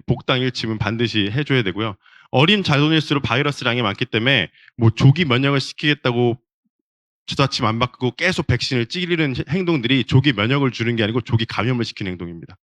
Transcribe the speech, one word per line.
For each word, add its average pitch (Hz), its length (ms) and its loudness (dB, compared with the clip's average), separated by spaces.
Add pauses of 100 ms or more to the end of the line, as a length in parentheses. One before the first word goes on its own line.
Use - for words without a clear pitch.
복당 127 340 -2
일 127 120 0
침은 110 260 -4
반드시 107 520 0
해줘야 135 320 0
되고요. 101 360 -4 (340)
어린 175 320 4
자손일수록 147 600 2
바이러스량이 123 580 0
많기 104 240 -2
때문에 113 440 0 (280)
뭐 113 140 4
조기 147 340 4
면역을 139 340 2
시키겠다고 123 800 -2 (840)
주사침 139 400 -2
안 110 140 0
바꾸고 123 360 -2
계속 175 320 -2
백신을 123 380 -2
찌르는 165 500 -4
해-, 151 140 -6
행동들이 139 560 0
조기 139 260 4
면역을 123 400 0
주는 117 240 -2
게 113 80 0
아니고 110 160 0
조기 113 260 -2
감염을 117 380 -2
시키는 98 300 -6
행동입니다. 85 500 -14